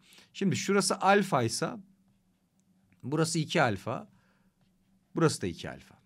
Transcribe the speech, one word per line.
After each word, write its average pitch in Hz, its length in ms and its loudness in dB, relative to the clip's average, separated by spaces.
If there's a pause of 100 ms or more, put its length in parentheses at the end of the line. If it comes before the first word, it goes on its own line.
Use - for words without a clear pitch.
(340)
Şimdi 185 220 0
şurası 202 440 0
alfaysa 185 800 2 (1200)
burası 160 360 0
iki 160 220 0
alfa, 113 480 -2 (1080)
burası 160 260 2
da 101 60 -4
iki 82 220 -8
alfa. - 260 -16 (100)